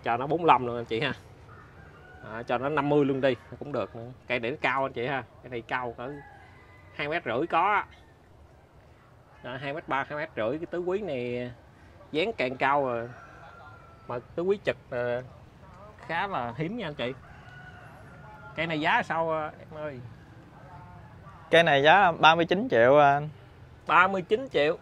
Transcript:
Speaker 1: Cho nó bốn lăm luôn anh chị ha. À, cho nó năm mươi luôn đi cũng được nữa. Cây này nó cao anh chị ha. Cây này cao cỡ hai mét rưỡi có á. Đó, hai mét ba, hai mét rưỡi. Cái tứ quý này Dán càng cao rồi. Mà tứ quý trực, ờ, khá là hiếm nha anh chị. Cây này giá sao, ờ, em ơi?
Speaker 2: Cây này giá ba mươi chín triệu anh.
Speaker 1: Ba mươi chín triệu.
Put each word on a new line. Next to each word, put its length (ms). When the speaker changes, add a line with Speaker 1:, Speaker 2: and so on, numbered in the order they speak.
Speaker 1:
Cho 140
nó 100
bốn 180
lăm 200
luôn 100
anh 100
chị 160
ha. 120
À, 100
cho 140
nó 120
năm 200
mươi 160
luôn 160
đi 140
cũng 120
được 240
nữa. 120
Cây 120
này 120
nó 100
cao 240
anh 80
chị 140
ha. 160
Cây 60
này 120
cao 360
cỡ 140
hai 120
mét 180
rưỡi 240
có 120
á. 240
Đó, 180
hai 120
mét 140
ba, 220
hai 100
mét 160
rưỡi. 240
Cái 120
tứ 80
quý 220
này 500
Dán 180
càng 240
cao 280
rồi. 240
Mà 120
tứ 80
quý 220
trực, 120
ờ, 340
khá 200
là 300
hiếm 200
nha 100
anh 80
chị. 180
Cây 120
này 140
giá 220
sao, 260
ờ, 300
em 240
ơi? 160
Speaker 2:
Cây 120
này 200
giá 280
ba 240
mươi 100
chín 240
triệu 300
anh. 300
Speaker 1:
Ba 200
mươi 140
chín 320
triệu. 280